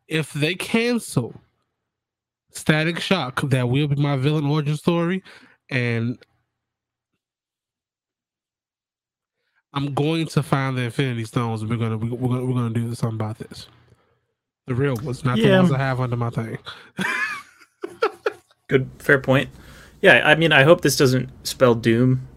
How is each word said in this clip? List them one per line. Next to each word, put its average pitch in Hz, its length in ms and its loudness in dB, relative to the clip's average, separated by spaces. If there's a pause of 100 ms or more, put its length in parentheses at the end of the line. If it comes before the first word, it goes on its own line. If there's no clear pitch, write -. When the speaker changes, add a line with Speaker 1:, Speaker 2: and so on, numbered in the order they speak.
Speaker 1:
If 156 240 -4
they 156 240 -2
cancel 226 840 -2 (1120)
Static 160 480 -2
Shock, 156 440 -4
that 127 260 0
will 139 180 0
be 143 100 -2
my 143 200 0
villain 147 300 -2
origin 147 300 -2
story, 170 460 -2 (480)
and 120 480 -2 (3500)
I'm 143 200 -4
going 156 320 0
to 151 160 0
find 135 340 -2
the 127 60 -4
Infinity 120 420 -4
Stones. 113 400 -4
We're 113 120 -4
gonna, 113 200 -2
we, 117 140 -6
we're 123 180 -4
gonna, 123 160 -2
we're 127 100 -2
gonna 117 200 -2
do 117 200 -4
something 113 220 -4
about 107 220 -8
this. - 300 -18 (1000)
The 127 80 -4
real 135 220 0
ones, 127 280 -8
not 131 140 0
the 220 100 4
Speaker 2:
Yeah. 190 120 6
Speaker 1:
ones 180 120 4
I 131 60 0
have 131 220 -2
under 123 160 -2
my 120 140 -2
thing. 113 280 -8 (400)
<laughs> - 1700 -8
Speaker 2:
Good, 131 200 0 (100)
fair 143 200 2
point. 131 300 0 (540)
Yeah, 151 260 8
I 151 60 6
mean, 160 180 4
I 139 120 8
hope 175 180 8
this 139 140 2
doesn't 131 340 2 (160)
spell 120 280 4
doom 120 520 2 (100)